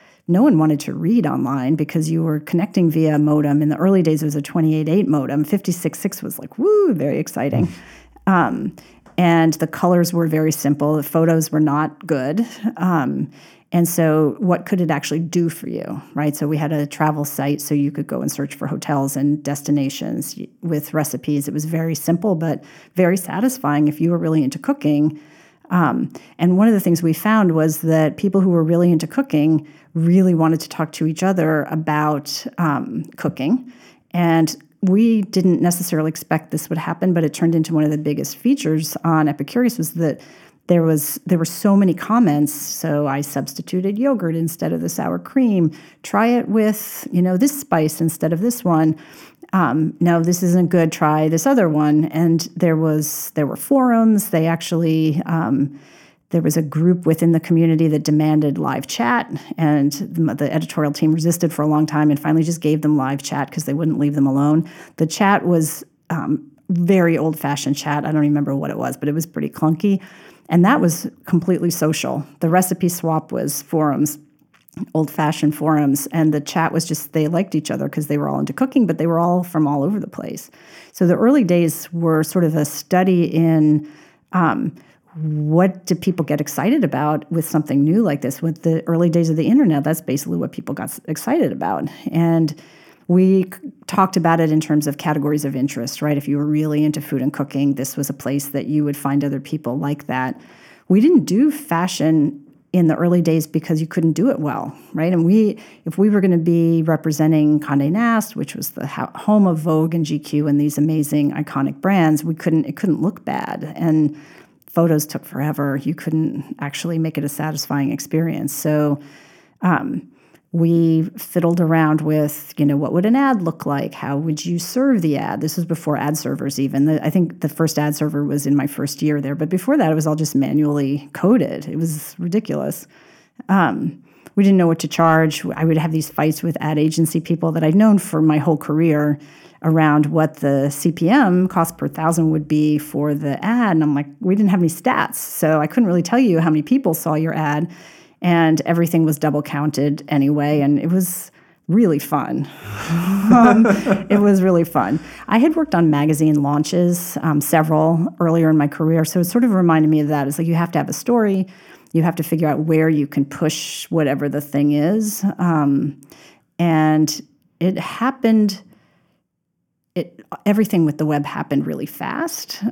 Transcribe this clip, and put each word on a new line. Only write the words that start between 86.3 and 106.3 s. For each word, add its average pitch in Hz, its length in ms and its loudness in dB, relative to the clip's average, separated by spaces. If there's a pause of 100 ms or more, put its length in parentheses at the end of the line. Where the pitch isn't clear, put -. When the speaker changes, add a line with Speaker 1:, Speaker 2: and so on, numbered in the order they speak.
Speaker 1:
excited 214 420 0
about 147 480 -2
with 165 160 -2
something 147 360 0
new 175 180 2
like 147 200 0
this? - 200 -6
With 165 220 -4
the 160 220 0
early 170 240 2
days 165 200 2
of 156 80 0
the 160 100 0
internet, 190 360 4
that's 160 180 -2
basically 170 360 -4
what - 140 -4
people - 240 -10
got - 140 -8
s-, - 180 -14
excited 214 460 -2
about. 82 340 -4 (240)
And 165 420 2 (540)
we 185 360 4
c-, - 280 -14 (160)
talked 190 300 0
about 165 240 2
it 156 100 2
in 156 80 4
terms 151 280 0
of 143 100 -4
categories 147 480 -2
of 139 100 -6
interest, 127 460 -6
right? 147 160 0
If 143 100 -8
you 143 100 -2
were 147 80 -2
really 151 380 0
into 151 160 0
food 143 220 -6
and 139 100 -2
cooking, 139 440 -2
this 135 200 -8
was 143 140 -6
a 151 40 -6
place 139 360 -6
that - 160 -6
you 151 180 0
would 143 140 -4
find 143 260 -2
other 139 160 -4
people 135 380 -8
like 143 300 -6
that. 127 340 -6 (480)
We 190 100 4
didn't 277 240 6
do 214 260 2
fashion 160 920 0 (320)
in 175 140 4
the 156 80 2
early 175 260 2
days 160 260 0
because 156 320 -2
you 160 80 -4
couldn't 160 260 0
do 165 160 0
it - 120 -2
well, 120 340 -6 (180)
right? 165 200 0
And 170 100 2
we, 208 340 2 (280)
if 165 120 -10
we 202 120 2
were 208 100 2
gonna 180 180 4